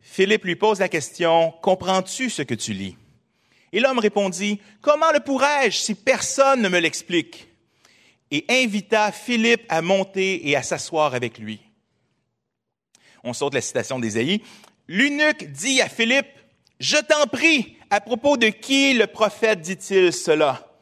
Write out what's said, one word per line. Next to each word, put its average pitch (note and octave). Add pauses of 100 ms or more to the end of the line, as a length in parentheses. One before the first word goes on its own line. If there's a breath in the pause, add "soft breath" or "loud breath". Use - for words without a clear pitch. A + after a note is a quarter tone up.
Philippe G3+
lui F3+
pose G#3
la F#3+
question, « E3
Comprends-tu F#3+
ce E3
que B2+
tu A2
lis ? » F#2+ (760)
Et A#3
l'homme C4
répondit, « G3+ (200 soft breath)
Comment D4+
le D4
pourrais-je C#4
si -
personne C4+
ne G3
me F3+
l'explique ? » - (840 soft breath)
Et D3
invita G#3+
Philippe A#3
à D#3+
monter F#3+
et C#3+
à C3
s'asseoir D3+
avec A#2+
lui. G#2+ (1700 soft breath)
On B2
saute C#3
la B2
citation C3
d'Ésaïe. A#2+ (460 loud breath)
L'eunuque C#4+
dit A#3
à G3
Philippe, « A#3+ (520)
Je C3
t'en D4+
prie, C#4+ (140)
à G#3
propos B3
de A#3
qui C4+
le A3
prophète G#3+
dit-il F3+
cela ? D#3 (160)